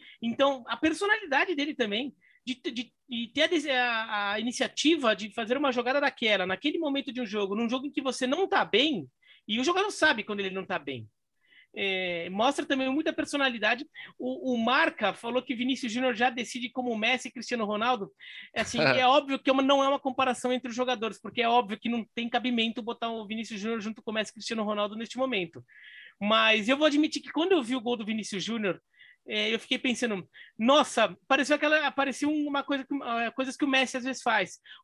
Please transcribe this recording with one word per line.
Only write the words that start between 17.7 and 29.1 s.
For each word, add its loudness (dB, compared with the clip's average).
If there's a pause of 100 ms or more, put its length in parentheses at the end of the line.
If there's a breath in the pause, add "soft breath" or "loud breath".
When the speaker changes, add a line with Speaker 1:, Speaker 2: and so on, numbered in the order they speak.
Speaker 1:
É 0
assim, -4
Speaker 2:
<laughs> 6
Speaker 1:
é 6
óbvio 4
que 0
é 4
uma, 4
não 6
é 2
uma 2
comparação 0
entre -4
os -10
jogadores, -2
porque -4
é 2
óbvio 2
que -4
não -2 (100)
tem -6
cabimento 0
botar -6
o -8
Vinícius -8
Júnior -4
junto -8
com -8
o -6
Messi -2
e -20
Cristiano -4
Ronaldo -2
neste -10
momento. -2 (560 loud breath)
Mas 4
eu 6
vou 6
admitir 2
que -14
quando 0
eu 6
vi -2
o -2
gol -2
do -8
Vinícius -4
Júnior, -2 (460 soft breath)